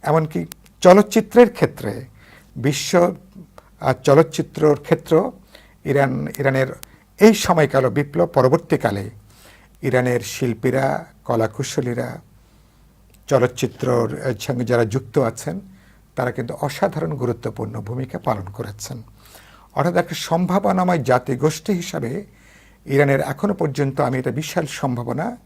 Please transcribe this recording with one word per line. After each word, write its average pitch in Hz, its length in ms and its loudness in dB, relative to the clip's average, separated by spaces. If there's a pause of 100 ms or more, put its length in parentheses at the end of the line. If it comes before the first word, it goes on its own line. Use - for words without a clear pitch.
এমনকি 160 440 -2 (340)
চলচ্চিত্রের 208 720 6
ক্ষেত্রে, 117 520 -4 (520)
বিশ্ব, 175 580 0 (680)
আহ, 131 120 0 (100)
চলচ্চিত্রর 151 800 4
ক্ষেত্র 165 500 0 (520)
ইরান, 139 440 0 (100)
ইরানের 135 280 2 (540)
এই 214 140 10
সময়কাল 139 560 2
বিপ্লব 143 360 0
পরবর্তীকালে 127 840 0 (720)
ইরানের 123 380 0
শিল্পীরা, 127 840 -2 (200)
কলাকুশলীরা, 120 960 -4 (1080)
চলচ্চিত্রর, 123 920 0
আহ, 131 200 -4
সঙ্গে 123 240 -4
যারা 117 200 2
যুক্ত 123 340 -4
আছেন 151 420 -4 (540)
তারা 127 160 -2
কিন্তু 123 240 -8
অসাধারণ 160 580 -4
গুরুত্বপূর্ণ 113 680 -6
ভূমিকা 120 380 -10
পালন 104 260 -4
করেছেন। 107 580 -12 (720)
অর্থাৎ 170 220 -2
একটা - 180 -2
সম্ভাবনাময় 180 840 0
জাতিগোষ্ঠী 135 760 0
হিসাবে 170 520 -6 (600)
ইরানের 139 340 2
এখনও 147 340 -4
পর্যন্ত 143 460 -2
আমি 127 180 0
এটা 127 120 -4
বিশাল 156 360 -4
সম্ভাবনা 135 800 -6